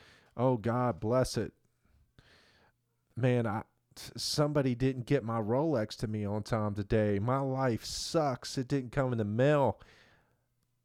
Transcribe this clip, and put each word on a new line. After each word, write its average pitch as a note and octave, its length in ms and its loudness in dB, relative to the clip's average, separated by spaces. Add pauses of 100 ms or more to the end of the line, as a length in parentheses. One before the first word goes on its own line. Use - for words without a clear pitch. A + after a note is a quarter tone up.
(380)
"Oh, B2+ 180 2
God A#2 440 -2
bless A#2+ 360 0
it. G#2 160 -4 (1600)
Man, A#2+ 320 2
I, G#2+ 160 -4 (340)
s-, - 180 -14
somebody C#3+ 600 0
didn't C3 300 -2
get C3+ 180 2
my A2+ 160 -2
Rolex A#2 580 0
to A#2+ 100 -4
me G#2+ 180 -4
on G#2 160 -2
time G#2+ 320 -2
today. G#2 460 2
My B2 200 0
life C3 440 0
sucks. - 760 -2
It B2+ 100 -2
didn't C3+ 240 -2
come C3 200 0
in A#2 60 0
the G#2+ 80 2
mail." B2+ 540 4 (1040)